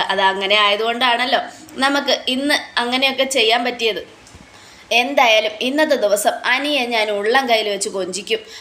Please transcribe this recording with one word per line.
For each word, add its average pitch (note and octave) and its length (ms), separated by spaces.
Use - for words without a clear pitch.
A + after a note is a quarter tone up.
അതങ്ങനെ G3 460
ആയതുകൊണ്ടാണല്ലോ A#3 840
നമുക്ക് C4+ 380
ഇന്ന് C#4 300
അങ്ങനെയൊക്കെ B3+ 480
ചെയ്യാൻ B3 380
പറ്റിയത്. A#3 380
എന്തായാലും A#3 680
ഇന്നത്തെ C#4+ 340
ദിവസം G#3 380
അനിയെ C4+ 400
ഞാൻ A3+ 260
ഉള്ളം A3 360
കയ്യിൽ A3 220
വെച്ച് G3+ 200
കൊഞ്ചിക്കും. F#3+ 500